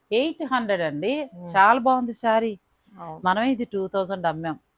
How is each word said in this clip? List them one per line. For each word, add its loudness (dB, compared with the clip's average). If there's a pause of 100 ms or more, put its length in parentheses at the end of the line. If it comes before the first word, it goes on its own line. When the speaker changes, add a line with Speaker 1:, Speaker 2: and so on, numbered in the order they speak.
(120)
Speaker 1:
ఎయిట్ -2
హండ్రెడ్ 0
అండి. -2
Speaker 2:
Hmm. -14
Speaker 1:
చాలా 6
బాగుంది 0
శారీ. 0 (400)
Speaker 2:
అవును. -14
Speaker 1:
మనమే 2
ఇది -2
టూ -4
థౌజండ్ -2
అమ్మాం. -2 (180)